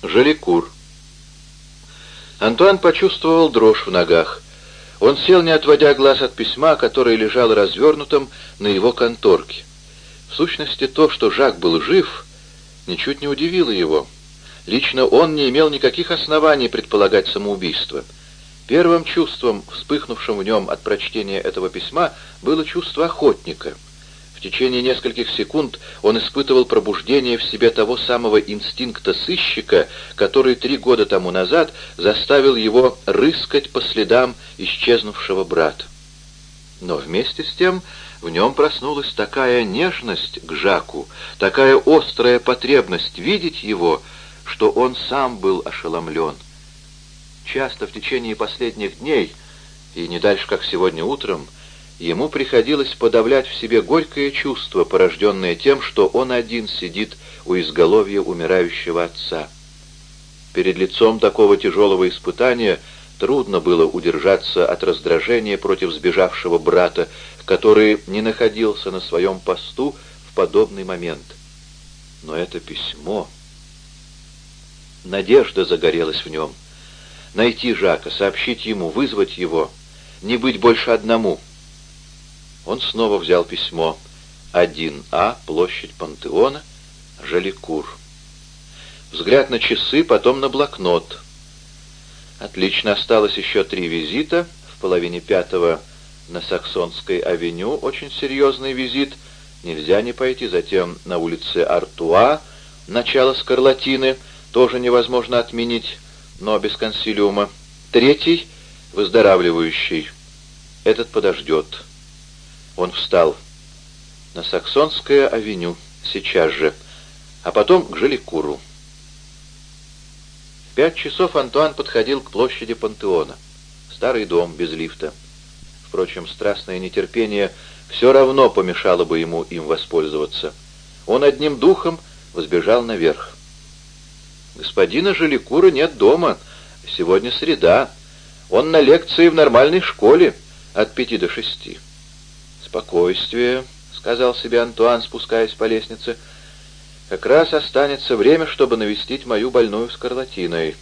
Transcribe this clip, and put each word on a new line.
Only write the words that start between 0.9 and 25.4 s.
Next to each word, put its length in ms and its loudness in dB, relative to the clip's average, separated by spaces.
Антуан 380 4
почувствовал 720 2
дрожь 380 4
в 40 -8
ногах. 520 2
Он 180 4
сел, 260 4
не 80 0
отводя 440 6
глаз 260 4
от 140 -2
письма, 420 0
которое 400 2
лежало 380 2
развёрнутым 760 2
на 100 -4
его 240 2
конторке. 720 0
В 60 -14
сущности, 520 -4
то, 220 4
что 220 0
Жак 280 2
был 220 2
жив, 460 0
ничуть 340 -6
не 80 -6
удивило 420 0
его. 360 0
Лично 400 0
он 300 4
не 120 0
имел 220 4
никаких 400 -2
оснований 580 2
предполагать 600 2
самоубийство. 760 -6
Первым 380 4
чувством, 580 -2
вспыхнувшим 680 -6
в 40 -4
нём 280 0
от 120 -6
прочтения 580 -4
этого 280 -4
письма, 440 -4
было 220 0
чувство 400 -4
охотника. 680 -2
В 60 -20
течение 420 -2
нескольких 480 -2
секунд 480 -4